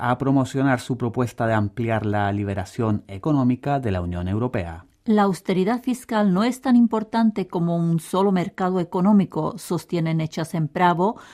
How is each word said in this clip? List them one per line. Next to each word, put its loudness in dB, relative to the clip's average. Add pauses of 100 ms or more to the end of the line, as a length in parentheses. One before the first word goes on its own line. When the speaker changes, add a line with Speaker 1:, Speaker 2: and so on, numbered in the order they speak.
Speaker 1:
a 0
promocionar 0
su -4
propuesta -2
de 2
ampliar -2
la 0
liberación -2
económica 0
de -2
la 0
Unión -4
Europea. -4 (180)
Speaker 2:
La 2
austeridad -2
fiscal 0
no 2
es -2
tan 2
importante 2
como -2
un 2
solo 2
mercado 0
económico, 2
sostiene -4
Nečas -4
en -2
Bravo, 2 (140)